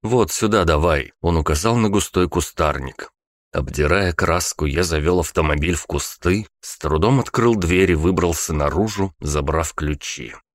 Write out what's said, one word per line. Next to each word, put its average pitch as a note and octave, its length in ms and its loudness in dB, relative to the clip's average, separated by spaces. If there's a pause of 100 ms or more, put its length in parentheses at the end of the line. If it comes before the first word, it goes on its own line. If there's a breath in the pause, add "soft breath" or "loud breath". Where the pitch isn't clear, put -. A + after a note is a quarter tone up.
Вот A2 280 2
сюда G#2 340 2
давай», — D#2 560 2
он E2 160 2
указал D#2+ 400 0
на A2 120 2
густой F#2 400 0
кустарник. C#2+ 800 -4 (440)
Обдирая D#2+ 600 0
краску, E2 520 -2
я D2 180 0
завёл E2 380 0
автомобиль D#2 540 0
в - 100 -10
кусты, F2+ 640 -4 (140)
с - 160 -16
трудом E2+ 420 0
открыл A#2 360 0
дверь F2+ 360 2
и E2 40 4
выбрался E2+ 580 0
наружу, F#2 680 -2
забрав D2 540 -2
ключи. C#2+ 600 -6 (200)